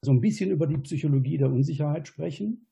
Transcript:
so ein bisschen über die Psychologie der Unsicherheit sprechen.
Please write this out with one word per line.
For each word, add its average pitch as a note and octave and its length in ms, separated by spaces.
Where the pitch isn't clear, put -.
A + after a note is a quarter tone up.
so C#3+ 100
ein B2 80
bisschen G3 320
über D#3+ 160
die D3 100
Psychologie C#3 600
der C3+ 120
Unsicherheit D3 560
sprechen. F#3+ 640